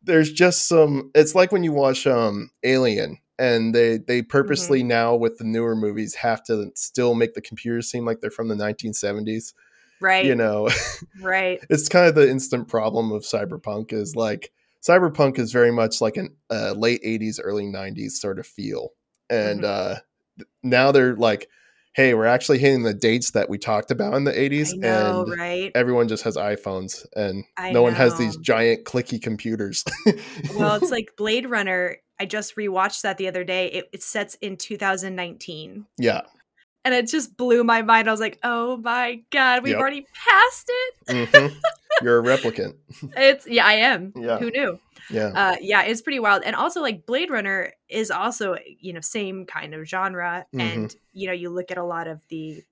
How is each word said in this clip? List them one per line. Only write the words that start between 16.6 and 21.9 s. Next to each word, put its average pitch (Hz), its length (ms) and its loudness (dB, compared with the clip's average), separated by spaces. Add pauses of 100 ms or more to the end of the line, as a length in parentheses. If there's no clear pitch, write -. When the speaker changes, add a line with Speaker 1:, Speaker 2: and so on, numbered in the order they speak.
Speaker 1:
late 117 260 2
eighties, 110 360 -4
early 101 280 -4
nineties 101 520 -10
sort 95 200 -6
of - 80 -12
feel. 104 420 -8 (400)
And, 104 320 0
Speaker 2:
Mm-hmm. 98 320 -2
Speaker 1:
uh, - 20 -6 (420)
th-, - 100 -20 (160)
now 127 280 4
they're 127 240 6
like, 107 320 0 (460)